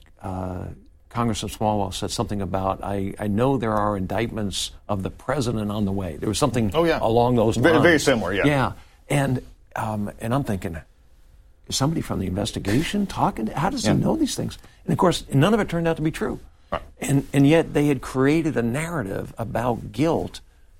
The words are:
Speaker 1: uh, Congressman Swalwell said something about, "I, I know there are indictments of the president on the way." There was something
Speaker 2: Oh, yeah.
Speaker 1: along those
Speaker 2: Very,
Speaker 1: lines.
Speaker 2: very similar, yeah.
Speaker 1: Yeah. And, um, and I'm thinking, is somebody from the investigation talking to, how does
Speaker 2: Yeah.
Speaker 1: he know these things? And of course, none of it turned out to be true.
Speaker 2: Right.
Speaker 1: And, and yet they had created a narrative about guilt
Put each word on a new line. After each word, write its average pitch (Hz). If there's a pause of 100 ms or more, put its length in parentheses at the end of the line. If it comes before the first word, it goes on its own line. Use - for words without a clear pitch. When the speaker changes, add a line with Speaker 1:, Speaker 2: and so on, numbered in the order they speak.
(220)
Speaker 1:
uh, 92 (460)
Congressman 113
Swalwell 104
said -
something 101
about, 95
"I, 98
I 107
know 123
there 110
are 104
indictments 98 (160)
of 101
the 95
president 113
on 104
the 98
way." 92
There 110
was 104
something 117
Speaker 2:
Oh, 165
yeah. 156
Speaker 1:
along 117
those 113
Speaker 2:
Very, 156
Speaker 1:
lines. 147
Speaker 2:
very 165
similar, 110
yeah. 95
Speaker 1:
Yeah. 135 (380)
And, 135 (340)
um, 107 (100)
and 113
I'm 139
thinking, 90 (880)
is -
somebody 160
from 92
the 92
investigation 104
talking 202
to, -
how -
does 254
Speaker 2:
Yeah. 208
Speaker 1:
he 131
know 262
these 320
things? 113 (260)
And 175
of 147
course, 170
none 151
of 220
it -
turned 165
out 165
to 156
be 156
true. - (320)
Speaker 2:
Right. - (180)
Speaker 1:
And, 139
and 139
yet 160
they 147
had 139
created 147
a 120
narrative 117
about 113
guilt 120 (400)